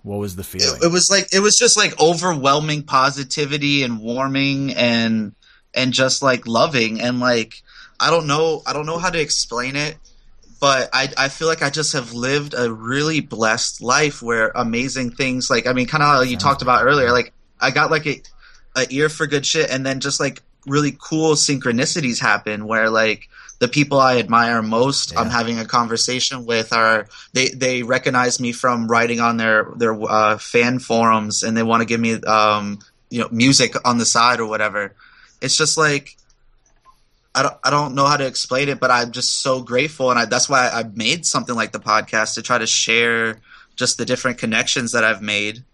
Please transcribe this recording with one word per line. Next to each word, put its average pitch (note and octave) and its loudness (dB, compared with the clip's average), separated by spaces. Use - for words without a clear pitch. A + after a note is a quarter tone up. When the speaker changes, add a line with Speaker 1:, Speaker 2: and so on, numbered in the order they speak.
Speaker 1:
What G2+ -8
was G2+ -6
the F#2+ -10
feeling? A#2+ -4
Speaker 2:
It, E3+ 4
it E3+ 4
was, F3+ 2
like, G3 0
it F#3+ 4
was G#3 4
just, A#3 4
like, F#3+ 0
overwhelming D3+ 2
positivity C#3 0
and A#2 -2
warming C3+ -2
and, A2+ 0
and B2+ 0
just, C3 0
like, B2+ 2
loving. A2+ 2
And, B2 -2
like, A#2+ -2
I C#3+ 2
don't E3 2
know, D3+ 0
I C3 -6
don't D3 -6
know E3 -6
how F3+ -2
to E3+ -2
explain C3 -4
it, D3 -6
but C3+ 2
I, C3+ 0
I C3+ 0
feel D#3+ -4
like D#3+ -2
I C#3+ 0
just D3+ -4
have A#2 -6
lived C#3 -4
a B2 -2
really C3+ -2
blessed A2 -2
life C#3+ 0
where A#2 -2
amazing A#2+ -4
things, B2+ -4
like, A#2 0
I B2+ 0
mean, B2 0
kinda D3 0
how C#3+ 4
you B2+ 0
Speaker 1:
Sounds G2+ -4
Speaker 2:
talked C3+ 2
Speaker 1:
like B2 2
Speaker 2:
about A#2 2
Speaker 1:
it. C3+ 4
Speaker 2:
earlier, C3 4
like, B2 0
I C3 0
got, D3 0
like, D#3 0
a, C#3 -4
a B2+ 0
ear D3 0
for D#3 -4
good C#3+ -2
shit, D#3 0
and C3 -4
then C3+ -4
just, C#3 -4
like, C#3 -4
really C#3+ 0
cool D#3 2
synchronicities C3 0
happen G#2+ -2
where, A2 2
like, A2 0
the B2 2
people C#3 2
I C3 6
admire A#2 2
most, A#2 0
I'm A2+ 0
Speaker 1:
Yeah. A#2+ -4
Speaker 2:
having A#2 -2
a A2+ -6
conversation A#2+ -2
with A2+ -2
are, A2 2
they, B2+ 0
they B2+ -2
recognize B2 0
me A#2+ -2
from A#2+ -2
writing A#2 2
on A#2 2
their, A2 2
their, A2+ 0
uh, G#2+ 2
fan B2 0
forums, A2 2
and A2+ -2
they A2+ 0
wanna A2+ 2
give A2+ 0
me, A2+ 0
um, G#2 0
you A#2+ -6
know, - -4
music A#2+ 2
on A#2+ 2
the A#2 0
side A#2+ 2
or A2+ -2
whatever. G#2 -4
It's C3+ -2
just D#3 0
like, C#3+ 0
I C3 0
don't, - 0
I C3 2
don't D3 0
know C#3 2
how D3 4
to C#3 -2
explain C3 -2
it, C#3 -4
but B2+ 2
I'm A#2+ 2
just - -4
so C3 -2
grateful, B2+ 0
and A#2+ 2
I, A#2 2
that's A#2+ 0
why B2+ 4
I A#2 -2
made A2+ -2
something B2 -2
like A2 -4
the G#2 -8
podcast, A2 0
to A2+ -8
try B2 0
to A2 -2
share A2+ 0
just B2 -2
the A#2+ -4
different B2 -2
connections A#2 -2
that A2+ 2
I've G#2+ 0
made G#2+ -4